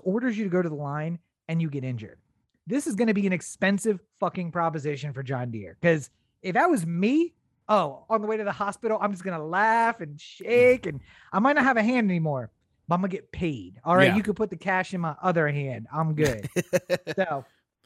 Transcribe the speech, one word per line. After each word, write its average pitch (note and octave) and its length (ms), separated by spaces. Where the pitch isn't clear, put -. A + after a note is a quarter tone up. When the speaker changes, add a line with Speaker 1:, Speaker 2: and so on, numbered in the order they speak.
Speaker 1:
orders A3 340
you A3 60
to F#3+ 60
go F3+ 120
to E3+ 60
the D#3 80
line D3+ 420
and E3 120
you D#3+ 80
get C#3 140
injured. A#2+ 380
This C4 180
is C4 80
gonna A3+ 200
be G3 120
an F#3 60
expensive G3 680
fucking F3 320
proposition D3 600
for C3+ 120
John B2 260
Deere. G2+ 320
'Cause D#3+ 280
if F#3 120
that D#4+ 160
was F#3+ 160
me, A#3 480
oh, E3+ 400
on A3 120
the G#3+ 80
way A3 80
to G#3+ 80
the G3+ 80
hospital, G#3 480
I'm G3+ 100
just F3+ 140
gonna E3+ 180
laugh A3 580
and D3+ 200
shake, A#3+ 640
and D3 140
I F#3+ 80
might C#4 140
not C#4 100
have C4 120
a A3 60
hand A#3 260
anymore, D3+ 440
but E3 80
I'm F3+ 60
gonna G3 100
get - 220
paid. A#2+ 520
All E3+ 120
right, C3+ 140
Speaker 2:
Yeah. G3+ 60
Speaker 1:
you G#3+ 60
could G3+ 140
put G#3+ 140
the F3+ 60
cash F#3 380
in F3+ 60
my D#3+ 200
other E3+ 280
hand. C3+ 440
I'm D#3 220
good. C3+ 400
Speaker 2:
<laughs> F3 600
Speaker 1:
So, D#3+ 280